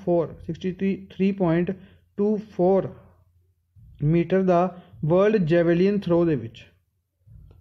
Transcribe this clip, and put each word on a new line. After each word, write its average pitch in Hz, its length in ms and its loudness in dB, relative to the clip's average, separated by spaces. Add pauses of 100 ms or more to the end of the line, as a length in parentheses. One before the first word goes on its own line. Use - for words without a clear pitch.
ਫੋਰ, 165 280 0 (120)
ਸਿਕਸਟੀ 175 260 -8 (440)
ਥ੍ਰੀ 190 160 0
ਪੁਆਇੰਟ 175 400 0 (460)
ਟੂ 208 220 -2 (180)
ਫੋਰ 185 380 0 (1080)
ਮੀਟਰ 170 400 2
ਦਾ 180 380 0 (240)
ਵਰਲਡ 190 320 2
ਜੈਵਲਿਨ 175 640 2
ਥਰੋ 175 260 0
ਦੇ 160 100 0
ਵਿੱਚ। 113 300 -10 (960)